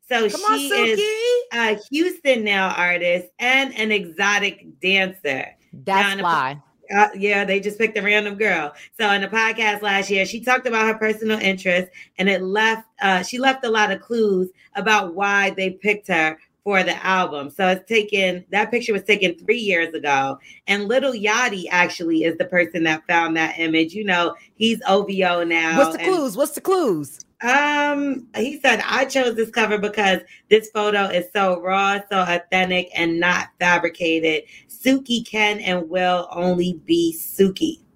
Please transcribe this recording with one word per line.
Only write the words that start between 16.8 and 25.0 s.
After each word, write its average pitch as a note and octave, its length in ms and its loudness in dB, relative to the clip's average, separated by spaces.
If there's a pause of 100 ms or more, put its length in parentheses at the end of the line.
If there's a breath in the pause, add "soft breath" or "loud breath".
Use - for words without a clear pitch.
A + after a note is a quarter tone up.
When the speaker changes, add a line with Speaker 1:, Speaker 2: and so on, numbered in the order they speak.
Speaker 1:
the F3 220 -4
album. D3 460 -2
So F#3+ 180 -2
it's F#3 200 -2
taken, G3 640 0
that A3 200 -2
picture A#3+ 220 -2
was G3 120 -2
taken F#3+ 320 2
three A3 220 -2
years E3+ 360 -2
ago. C3+ 440 -2 (280 loud breath)
And G3+ 220 -2
Lil B3+ 260 0
Yachty G#3 560 -2
actually F3 540 0
is E3 120 0
the E3+ 80 -2
person E3+ 400 0
that D#3+ 240 -2
found E3 300 0
that D#3+ 200 -2
image. D#3+ 360 0
You G#3+ 100 -6
know, F3 320 0 (180 loud breath)
he's A3 320 0
O G3 180 4